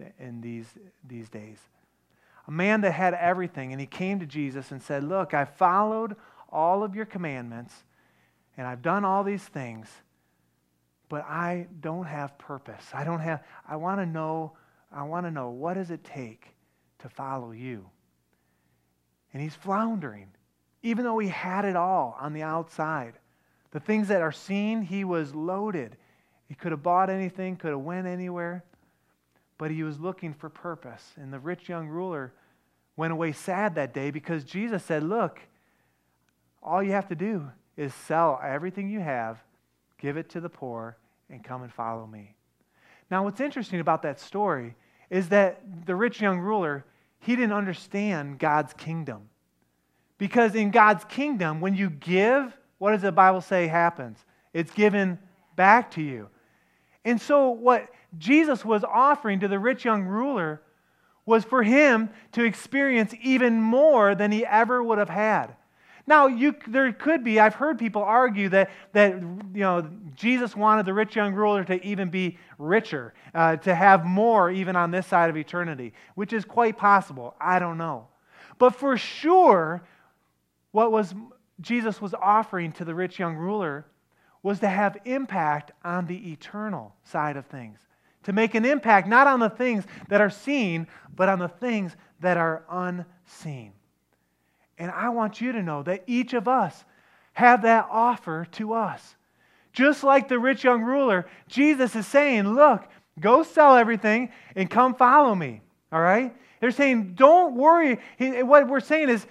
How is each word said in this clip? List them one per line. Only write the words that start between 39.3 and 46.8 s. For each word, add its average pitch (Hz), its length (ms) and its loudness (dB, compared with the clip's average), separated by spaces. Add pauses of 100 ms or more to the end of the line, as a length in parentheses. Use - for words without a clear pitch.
give 143 200 -8
it 165 120 -12
to 175 120 -12
the 170 80 -12
poor, 113 480 -14 (320)
and 120 140 -20
come 127 180 -14
and 120 100 -18
follow 113 360 -10
me." 104 280 -20 (760)
Now, 190 140 -2
what's 202 160 -8
interesting 254 380 -8
about 160 240 -2
that 143 160 -8
story 147 560 -6 (340)
is 180 200 -4
that 190 560 0
the 180 100 -4
rich 220 260 -4
young 190 180 0
ruler, 175 460 -4 (340)